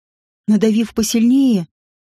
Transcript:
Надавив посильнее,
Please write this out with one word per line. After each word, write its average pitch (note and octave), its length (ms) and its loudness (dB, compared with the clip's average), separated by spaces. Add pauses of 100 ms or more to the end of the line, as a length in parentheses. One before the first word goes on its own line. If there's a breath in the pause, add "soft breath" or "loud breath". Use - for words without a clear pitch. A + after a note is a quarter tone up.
(460)
Надавив G#3+ 480 0
посильнее, A#3 760 0 (320)